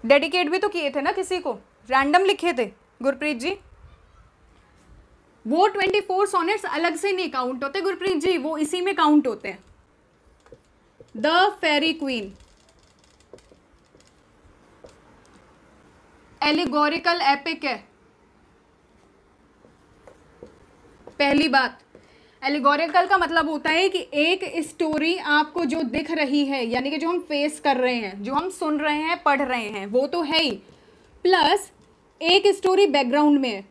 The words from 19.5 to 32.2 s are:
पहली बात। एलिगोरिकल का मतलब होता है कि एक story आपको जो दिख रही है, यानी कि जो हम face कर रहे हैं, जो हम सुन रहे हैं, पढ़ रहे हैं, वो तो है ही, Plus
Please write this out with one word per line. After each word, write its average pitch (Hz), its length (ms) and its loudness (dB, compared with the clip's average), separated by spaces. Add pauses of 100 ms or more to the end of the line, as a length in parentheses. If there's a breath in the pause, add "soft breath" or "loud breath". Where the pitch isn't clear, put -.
पहली 285 400 2
बात। 254 340 0 (600 soft breath)
एलिगोरिकल 294 640 2
का 392 120 2
मतलब 330 300 0
होता 311 220 -4
है 349 180 2
कि 381 100 -2 (160)
एक 330 260 2 (240)
story 311 520 -2
आपको 302 480 0
जो 311 180 -2
दिख 294 280 -4
रही 294 360 0
है, 269 200 -2
यानी 254 240 -2
कि 311 80 -4
जो 330 100 -2
हम 349 120 0
face 302 400 -2
कर 277 160 2
रहे 254 180 0
हैं, 202 280 -8
जो 247 120 -6
हम 330 160 -2
सुन 311 300 -4
रहे 302 160 0
हैं, 330 260 -4
पढ़ 285 200 2
रहे 247 260 -4
हैं, 202 180 -8
वो 247 200 0
तो 349 160 -4
है 320 180 0
ही, 294 100 0 (720 soft breath)
Plus 359 460 4 (500)